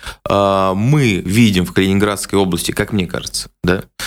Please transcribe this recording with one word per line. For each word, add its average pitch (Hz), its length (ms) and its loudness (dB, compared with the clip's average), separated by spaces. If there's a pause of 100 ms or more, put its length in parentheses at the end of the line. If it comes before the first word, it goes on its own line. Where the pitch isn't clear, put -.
(280)
А, 98 460 2
мы 113 500 2
видим 95 400 2
в - 80 -6
Калининградской 98 640 0
области, 90 340 0
как 104 200 -4
мне 95 140 0
кажется, - 420 -8 (160)
да, 90 200 0 (220)